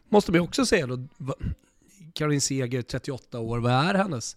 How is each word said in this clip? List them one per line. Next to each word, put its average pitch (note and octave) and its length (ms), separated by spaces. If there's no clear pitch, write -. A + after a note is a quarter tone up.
måste G#3 220
man E3 100
ju - 20
också B3 220
säga E3 220
då, B2+ 200
va-, C3+ 180
Caroline D3 280
Seger, C3 400
trettioåtta - 580
år, A#2 200
vad A#2+ 120
är D3 220
hennes, F#3 440